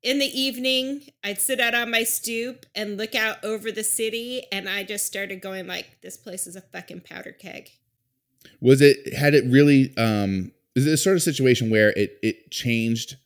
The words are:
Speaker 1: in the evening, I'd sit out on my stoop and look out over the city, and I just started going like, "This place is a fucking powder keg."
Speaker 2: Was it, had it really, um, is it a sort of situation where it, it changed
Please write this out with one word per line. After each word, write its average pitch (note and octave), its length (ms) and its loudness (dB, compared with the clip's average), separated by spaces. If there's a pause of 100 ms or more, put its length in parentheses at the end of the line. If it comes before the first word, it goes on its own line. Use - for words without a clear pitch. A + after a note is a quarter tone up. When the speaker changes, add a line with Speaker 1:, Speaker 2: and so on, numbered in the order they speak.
Speaker 1:
in C4+ 160 -2
the C#4 80 2
evening, C4 760 -2 (220)
I'd G3+ 180 -6
sit C4 180 -2
out A#3 160 0
on A#3+ 160 -2
my A3+ 140 0
stoop A#3 680 -6
and G#3 240 -8
look A3 160 -8
out A3 300 -2
over G#3+ 280 -6
the G#3+ 120 -8
city, A#3 680 -4
and G3 180 -8
I G3 140 -6
just G3+ 220 -6
started G3 360 -8
going F#3+ 260 -10
like, - 340 -12
"This F3+ 140 -18
place F#3 320 -12
is F3 80 -18
a F#3+ 60 -18
fucking F3+ 400 -18
powder - 320 -18
keg." - 360 -20 (920)
Speaker 2:
Was C3 200 6
it, C#3+ 320 6
had C#3+ 220 2
it C3+ 100 6
really, C3+ 520 6
um, G2+ 560 0 (200)
is C3 140 2
it D#3 60 2
a D#3 40 2
sort F#3+ 200 2
of E3 40 0
situation B2+ 480 2
where G#2+ 200 6
it, - 340 -2
it - 260 -4
changed A2+ 760 -4